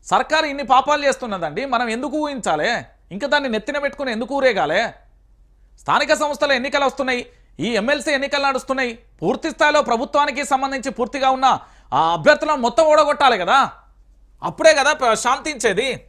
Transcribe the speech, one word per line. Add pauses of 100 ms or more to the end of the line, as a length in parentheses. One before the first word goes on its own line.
(120)
సర్కారు
ఇన్ని
పాపాలు
చేస్తున్నదండి, (100)
మనం (100)
ఎందుకు
ఊహించాలే? (420)
ఇంకా
దాన్ని
నెత్తిన
పెట్టుకుని
ఎందుకు
ఊరేగాలే? (1000)
స్థానిక
సంస్థల
ఎన్నికలు
వస్తున్నాయి, (380)
ఈ (100)
ఎంఎల్సీ
ఎన్నికలు
నడుస్తున్నాయి, (300)
పూర్తి
స్థాయిలో
ప్రభుత్వానికి (100)
సంబంధించి
పూర్తిగా
ఉన్న (460)
ఆ (140)
అభ్యర్థులను
మొత్తం
ఓడగొట్టాలి
కదా, (840)
అప్పుడే
కదా
ప-, (100)
శాంతించేది. (200)